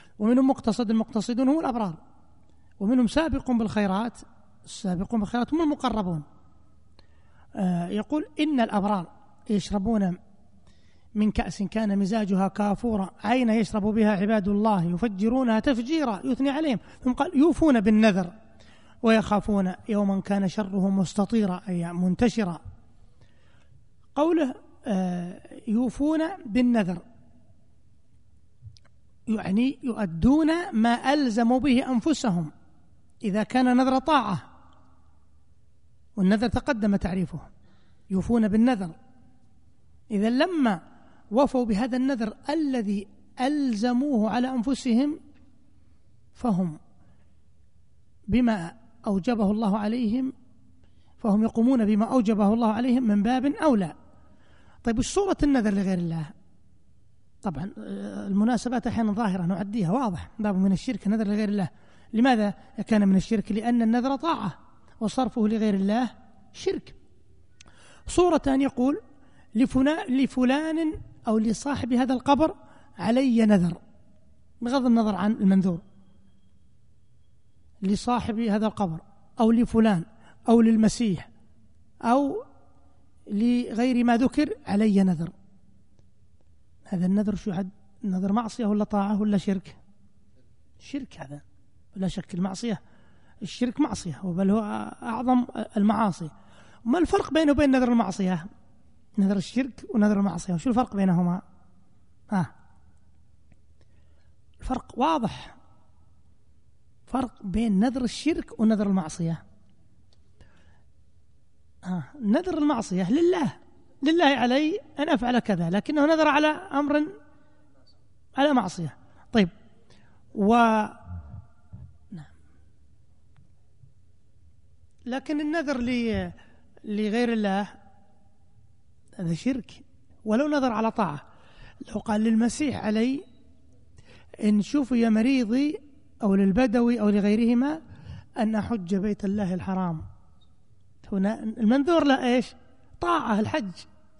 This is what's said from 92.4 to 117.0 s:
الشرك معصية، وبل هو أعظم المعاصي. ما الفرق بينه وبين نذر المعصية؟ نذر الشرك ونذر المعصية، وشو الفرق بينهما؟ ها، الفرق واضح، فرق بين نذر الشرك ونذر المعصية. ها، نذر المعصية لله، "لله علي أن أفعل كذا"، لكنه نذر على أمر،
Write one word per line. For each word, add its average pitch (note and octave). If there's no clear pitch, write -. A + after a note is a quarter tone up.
الشرك B3
معصية، G#3+
وبل F#3+
هو A3
أعظم B3
المعاصي. G3+
ما C4
الفرق F4+
بينه D#4
وبين C#4
نذر B3+
المعصية؟ F#3
نذر G3+
الشرك A#3+
ونذر G#3
المعصية، F#3
وشو E3+
الفرق A#3+
بينهما؟ F3+
ها، F#3
الفرق -
واضح، A#3+
فرق -
بين G3+
نذر B3+
الشرك -
ونذر G#3+
المعصية. E3
ها، F3+
نذر D#4+
المعصية A3
لله، E4+
"لله E4
علي C#4
أن D4+
أفعل A#3+
كذا"، E3+
لكنه C#4+
نذر D#4
على D4+
أمر، D4